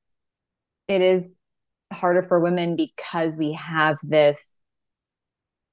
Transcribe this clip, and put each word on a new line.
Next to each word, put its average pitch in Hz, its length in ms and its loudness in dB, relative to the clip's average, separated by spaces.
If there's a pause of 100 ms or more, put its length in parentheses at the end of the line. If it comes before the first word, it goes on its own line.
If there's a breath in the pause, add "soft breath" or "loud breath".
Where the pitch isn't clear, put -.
(880)
it 190 140 2
is 185 320 2 (580)
harder 180 300 0
for 180 180 2
women 170 340 0
because 160 600 -4
we 156 160 -2
have 156 500 0
this 147 580 2 (1120)